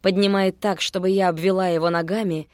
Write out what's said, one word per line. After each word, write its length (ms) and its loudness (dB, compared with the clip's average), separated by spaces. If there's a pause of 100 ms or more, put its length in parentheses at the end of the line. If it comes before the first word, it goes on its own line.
поднимает 580 2
так, 220 -2
чтобы 300 -2
я 180 2
обвела 380 0
его 240 0
ногами, 640 -4